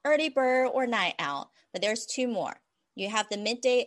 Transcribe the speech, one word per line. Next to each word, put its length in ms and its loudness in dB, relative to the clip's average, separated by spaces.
early 260 2
bird 420 2
or 140 0
night 320 0
owl, 340 -4
but 100 -4
there's 240 -2
two 200 -2
more. 320 -4
You 140 -6
have 180 0
the 80 -6
midday 500 0